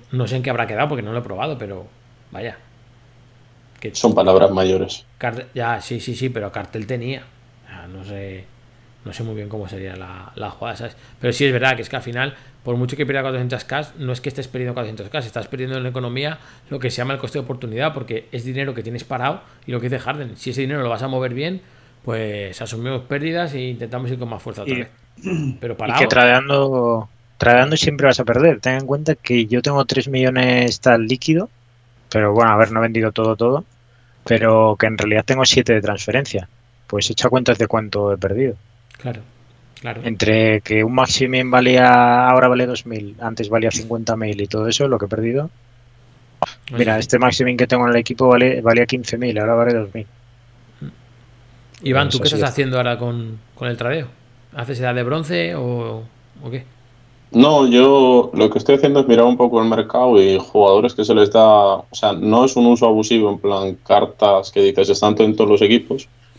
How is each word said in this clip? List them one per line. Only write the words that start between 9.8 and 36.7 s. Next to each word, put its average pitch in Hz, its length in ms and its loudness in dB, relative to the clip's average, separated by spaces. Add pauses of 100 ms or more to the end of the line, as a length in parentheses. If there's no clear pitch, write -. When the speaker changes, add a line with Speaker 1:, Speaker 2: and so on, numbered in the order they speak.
Speaker 1:
la, 92 400 -18
la 107 160 -12
jugada, 117 240 -12
¿sabes? 120 200 -16 (240)
Pero 123 140 -2
sí 143 120 0
es 135 60 2
verdad 127 240 0
que 117 60 -10
es - 80 -12
que - 60 -10
al 120 80 -8
final, 127 320 -6 (280)
por 120 140 -4
mucho 127 180 -4
que 143 100 -4
pierda 135 180 -4
cuatrocientas 127 420 -6
K, 147 220 -6 (100)
no 127 160 -8
es 123 80 -10
que 143 80 -8
estés 127 180 -12
perdiendo 123 280 -8
cuatrocientas 107 340 -10
K, - 100 -10
estás 113 280 -10
perdiendo 131 280 -8
en 131 80 -6
la 127 60 -6
economía 127 480 -8 (320)
lo 143 100 -10
que 123 120 -4
se - 60 -10
llama 127 160 -6
el 135 60 -8
coste 143 200 -8
de 135 40 -8
oportunidad, 123 500 -6
porque 113 380 -10
es 120 140 -10
dinero 131 280 -8
que 117 100 -10
tienes 117 200 -10
parado 139 380 -6 (240)
y - 60 -10
lo 123 100 -6
que 123 80 -6
dice 127 100 -4
Harden, 131 380 -10
si - 140 -10
ese 123 100 -6
dinero 135 220 -4
lo 120 60 -4
vas 113 120 -6
a 131 60 -6
mover 131 260 -4
bien, 165 280 -8 (440)
pues 104 560 -8
asumimos 117 420 -8
pérdidas 156 500 -6
e 135 80 -8
intentamos 123 500 -8
ir 127 80 -8
con 123 100 -10
más 110 120 -10
fuerza 104 200 -14
otra 127 140 -6
Speaker 3:
Y 123 40 -6
Speaker 1:
vez. 120 100 -12 (720)
Pero 120 140 -8
Speaker 3:
y - 40 -10
Speaker 1:
parado. 113 220 -2
Speaker 3:
que 135 80 2
tradeando, 123 1000 2 (280)
tradeando 123 380 4
siempre 147 320 0
vas 127 120 2
a 127 60 -4
perder. 123 340 2
Ten 131 160 -2
en 135 100 -6
cuenta 151 300 -2
que 120 320 -2
yo 123 140 -2
tengo 143 240 -2
tres 135 220 -4
millones 127 720 0
tal 117 260 4
líquido, 160 420 0 (600)
pero 104 240 2
bueno, 113 180 6
a 104 60 4
ver, 110 140 4
no 113 80 -2
he 113 40 2
vendido 113 300 0
todo, 110 240 0
todo, 127 260 0 (640)
pero 110 520 4
que - 80 0
en 110 120 -2
realidad 107 280 0
tengo 131 200 0
siete 123 280 2
de 107 80 2
transferencia. 104 680 -4 (400)